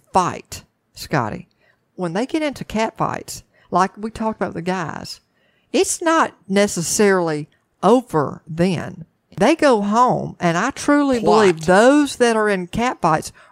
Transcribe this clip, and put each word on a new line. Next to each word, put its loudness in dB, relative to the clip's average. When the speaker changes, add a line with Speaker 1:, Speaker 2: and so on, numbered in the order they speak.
Speaker 1:
fight, -4
Scotty, -6
when -6
they -2
get -4
into -6
cat -4
fights, -8
like 0
we -8
talked -6
about -6
the -8
guys, -8
it's -2
not 0
necessarily 0
over 0
then. -4
They 4
go 4
home, 0
and 0
I -2
truly 0
Speaker 2:
Plot. 4
Speaker 1:
believe 0
those 4
that 2
are 0
in -2
cat -4
fights -2